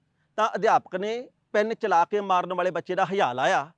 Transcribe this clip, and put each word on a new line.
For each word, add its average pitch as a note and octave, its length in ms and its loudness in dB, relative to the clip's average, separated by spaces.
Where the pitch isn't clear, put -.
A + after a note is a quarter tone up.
ਤਾਂ A3 180 2
ਅਧਿਆਪਕ F#3 420 2
ਨੇ A3 320 -6
ਪੈਨ A3 220 0
ਚਲਾ F3+ 300 2
ਕੇ G#3 160 -2
ਮਾਰਨ F#3 340 0
ਵਾਲੇ F3+ 160 0
ਬੱਚੇ E3+ 240 -6
ਦਾ F#3+ 100 0
ਹਯਾ F3+ 280 0
ਲਾਇਆ D3+ 460 -2